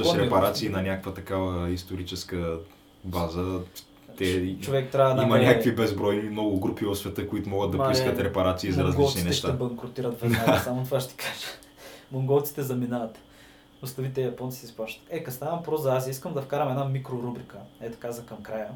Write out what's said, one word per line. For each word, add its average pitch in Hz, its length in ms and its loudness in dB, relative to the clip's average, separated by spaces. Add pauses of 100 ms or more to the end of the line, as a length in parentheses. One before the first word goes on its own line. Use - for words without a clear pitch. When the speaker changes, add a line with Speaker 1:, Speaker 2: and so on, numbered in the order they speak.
Speaker 1:
законни 170 200 6
Speaker 2:
репарации 101 440 2
Speaker 1:
родини. 95 140 0
Speaker 2:
на 95 60 0
някаква 92 240 -4
такава 90 560 -2
историческа 90 880 -4 (460)
база? 87 560 -2 (580)
Те 92 440 2
Speaker 1:
Човек 135 300 0
трябва 135 240 6
да 135 60 4
Speaker 2:
има 117 80 6
Speaker 1:
направи 127 160 8
Speaker 2:
някакви 123 300 6
безброй 101 460 2
много 104 380 0
групи - 260 -2
в 98 100 0
света, 98 320 -6
които 101 220 -4
могат 98 220 0
да - 60 0
Speaker 1:
Мале, 135 120 2
Speaker 2:
поискат 131 300 2
репарации 95 520 0
за 90 120 4
различни 92 160 4
Speaker 1:
монголците 95 280 4
Speaker 2:
неща. - 200 0
Speaker 1:
ще 131 100 2
банкротират 123 640 -4
веднага, 120 380 4
Speaker 2:
<laughs> - 40 -2
Speaker 1:
само 123 200 -2
това 135 160 0
ще 131 100 -4
ти - 80 -16
кажа. - 300 -8 (640)
Монголците 139 520 2
заминават. 123 560 -2 (640)
Оставите 131 400 -4
японци 127 360 -4
си 120 60 -16
изплащат. - 440 -10
Е, 165 140 -6
като - 140 -10
става 160 200 -4
въпрос 151 240 -2
за 131 140 4
Азия, 131 160 -2
искам 156 220 -8
да 139 80 -2
вкарам 143 280 -2
една 139 160 0
микрорубрика. 123 720 -6 (240)
Е 113 100 -8
така 117 200 -8
за 117 140 -10
към 104 180 -14
края. 110 320 -6